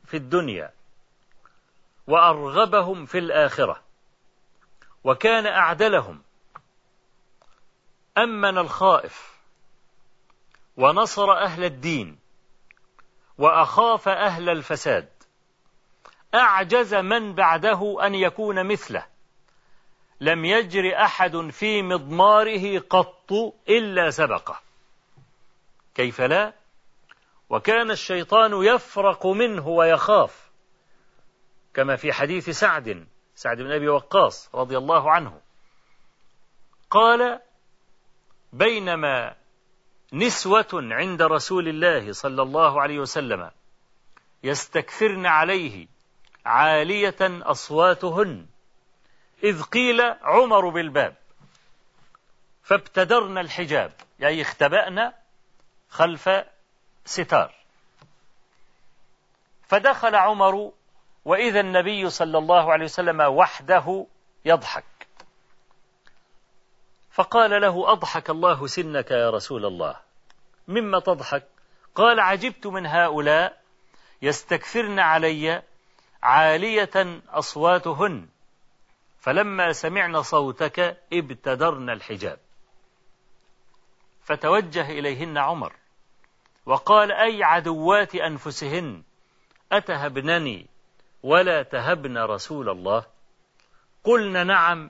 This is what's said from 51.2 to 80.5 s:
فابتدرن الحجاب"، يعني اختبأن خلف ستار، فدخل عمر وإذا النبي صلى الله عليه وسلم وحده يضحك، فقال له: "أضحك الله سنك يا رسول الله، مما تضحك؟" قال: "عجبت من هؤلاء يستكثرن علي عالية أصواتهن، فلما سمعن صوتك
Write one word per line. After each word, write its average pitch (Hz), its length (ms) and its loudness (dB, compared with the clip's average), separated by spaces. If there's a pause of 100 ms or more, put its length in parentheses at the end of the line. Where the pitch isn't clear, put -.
فابتدرن 196 720 0
الحجاب"، 151 560 -4 (260)
يعني 151 220 0
اختبأن 185 720 0 (760)
خلف 165 400 0 (760)
ستار، - 480 -2 (2250)
فدخل 220 480 2
عمر 202 560 2 (540)
وإذا 202 340 2
النبي 185 500 0
صلى 160 280 -2
الله 160 360 4
عليه 160 120 0
وسلم 165 360 -2
وحده 160 840 0 (400)
يضحك، - 600 -2 (2000)
فقال 208 500 2
له: 185 300 2
"أضحك 165 380 -2
الله 160 380 0
سنك 147 440 -6
يا 120 180 2
رسول 110 360 -6
الله، 85 300 -6 (720)
مما 196 320 -2
تضحك؟" 143 480 -4 (480)
قال: 226 240 4
"عجبت 196 480 -2
من 185 180 -8
هؤلاء 156 760 0 (600)
يستكثرن 190 800 -4
علي 160 640 0 (600)
عالية 175 1080 2
أصواتهن، 160 1000 -2 (920)
فلما 185 520 -2
سمعن 170 500 -4
صوتك 151 760 -2 (160)